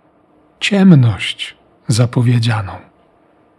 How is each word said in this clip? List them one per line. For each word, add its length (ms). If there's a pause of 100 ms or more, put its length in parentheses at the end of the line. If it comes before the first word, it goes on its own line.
(600)
ciemność 960 (320)
zapowiedzianą, 840 (840)